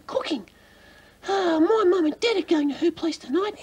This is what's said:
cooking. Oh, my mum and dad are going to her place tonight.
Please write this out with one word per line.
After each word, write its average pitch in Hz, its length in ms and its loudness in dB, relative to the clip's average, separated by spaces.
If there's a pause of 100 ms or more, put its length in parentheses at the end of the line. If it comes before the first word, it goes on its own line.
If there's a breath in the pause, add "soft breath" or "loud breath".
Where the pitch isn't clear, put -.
cooking. 277 400 -6 (800 loud breath)
Oh, 370 320 0
my 392 300 4
mum 359 160 4
and 302 140 -2
dad 453 180 0
are 370 40 -2
going 302 280 0
to 269 60 -4
her 330 160 0
place 320 260 -4
tonight. 370 460 -4